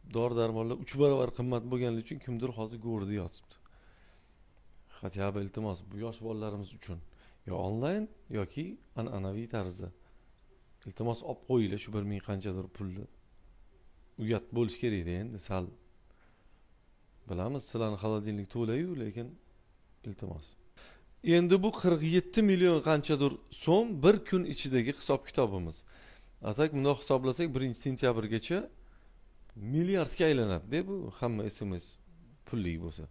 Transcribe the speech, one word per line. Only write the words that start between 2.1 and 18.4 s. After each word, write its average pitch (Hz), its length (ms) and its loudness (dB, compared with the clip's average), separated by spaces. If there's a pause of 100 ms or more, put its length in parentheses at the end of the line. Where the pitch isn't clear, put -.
kimdir 123 320 -4
hozir 113 300 -8
go'rda 104 340 -2
yotibdi. - 340 -10 (1400)
Хотя 98 340 -4
бы, 104 120 -2
iltimos, 98 340 -4 (120)
bu 101 40 -12 (100)
yosh 113 200 -8
bolalarimiz 107 440 -6 (100)
uchun 85 200 -10 (480)
yo 92 80 -4 (120)
onlayn 147 360 -2 (360)
yoki 139 260 -6 (340)
an'anaviy 104 560 -6
tarzda, 92 340 -6 (1000)
iltimos, 113 320 -4 (100)
olib 123 200 -8
qo'yinglar 107 340 4
shu - 120 -12
bir 104 160 -2
ming 98 180 -4
qanchadir 95 380 -4 (100)
pulni. 98 280 -8 (1200)
Uyat 110 200 0 (120)
bo'lish 117 240 0
kerak-da 92 400 0
endi, 110 180 -8
sal. 92 260 -4 (1600)
Bilamiz, 110 400 -4
sizlarni 110 340 -2
xolodilnik 107 520 -2